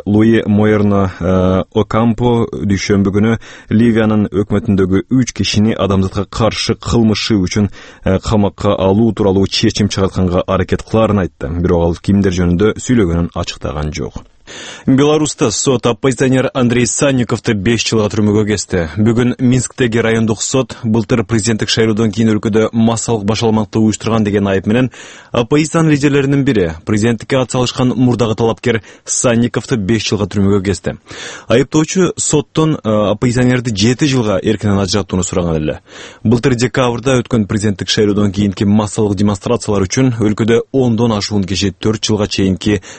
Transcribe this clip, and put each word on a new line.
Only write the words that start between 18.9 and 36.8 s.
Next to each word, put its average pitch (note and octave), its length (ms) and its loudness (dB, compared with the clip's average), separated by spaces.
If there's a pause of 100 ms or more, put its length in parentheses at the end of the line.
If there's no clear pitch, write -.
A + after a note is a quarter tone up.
Бүгүн A#2 440 0
Минсктеги B2 580 0
райондук A2+ 460 0
сот - 400 -2
былтыр A2+ 420 0
президенттик A2 420 -2
шайлоодон A2 440 0
кийин A2+ 180 0
өлкөдө G#2+ 420 0
массалык A2+ 540 0
башаламаныкты A2 540 0
уюштурган A2 440 0
деген G2+ 240 0
айып F#2+ 200 0
менен A#2+ 240 0 (400)
оппозициянын D3+ 580 0
лидерлеринин C#3 560 2
бири, F#2+ 280 2 (120)
президенттикке A2 520 0
ат B2+ 140 -2
салышкан B2+ 440 0
мурдагы A#2 400 2
талапкер A2+ 480 0 (200)
Санниковду A#2+ 720 0
беш G#2+ 280 0
жылга G2+ 220 -2
түрмөгө G2 360 0
кести. - 340 -4 (500)
Айыптоочу D#3 680 0
соттон, D#3 680 -2
э, A2 60 -2 (260)
оппозиционерди B2 600 0
жети A#2+ 300 2
жылга A#2 380 0
эркинен G#2 340 0
ажыраттууну G2 460 -2
сураган F2 320 -2
эле. D2+ 240 -4 (440)
Былтыр A#2+ 300 2
декабрда B2 640 0